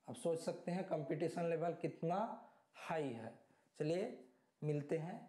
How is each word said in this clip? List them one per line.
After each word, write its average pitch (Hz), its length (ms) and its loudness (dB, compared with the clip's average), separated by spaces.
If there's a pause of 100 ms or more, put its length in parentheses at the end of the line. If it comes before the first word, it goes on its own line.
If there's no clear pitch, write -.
आप 117 60 -8
सोच 165 260 2
सकते - 320 -2
हैं 175 160 0
competition 160 600 0
level 165 220 2 (100)
कितना 170 340 0 (720)
हाई 160 200 2
है। 113 240 -4 (480)
चलिए 175 380 2 (440)
मिलते 147 360 2
हैं 170 160 -2 (140)